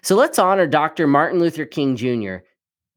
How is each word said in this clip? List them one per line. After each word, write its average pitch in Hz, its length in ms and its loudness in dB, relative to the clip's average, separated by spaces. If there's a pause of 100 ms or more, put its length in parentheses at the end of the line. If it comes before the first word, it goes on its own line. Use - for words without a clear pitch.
So 190 120 2
let's 294 220 2
honor 190 300 2
Doctor 151 400 0
Martin 143 320 2
Luther 160 260 -2
King 139 300 -4
Junior, 107 480 -6 (540)